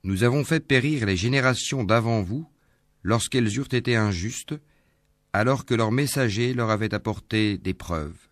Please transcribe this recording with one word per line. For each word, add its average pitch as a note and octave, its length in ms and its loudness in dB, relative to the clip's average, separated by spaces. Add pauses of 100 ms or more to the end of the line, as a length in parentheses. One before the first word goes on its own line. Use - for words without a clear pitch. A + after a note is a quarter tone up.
Nous F#2+ 180 0
avons B2+ 200 2
fait D#3+ 180 0
périr C3+ 440 0
les F#2+ 140 0
générations B2+ 680 0
d'avant A2+ 380 2
vous A#2+ 280 -6 (520)
lorsqu'elles A2+ 560 0
eurent C3+ 160 -6
été A#2+ 200 0
injustes, G#2 600 -2 (800)
alors A#2+ 320 0
que B2 80 0
leurs A2+ 180 2
messagers B2+ 640 0
leur A#2 160 -2
avaient G#2+ 240 0
apporté G#2 640 -2
des F#2+ 160 -4
preuves. D#2 580 -8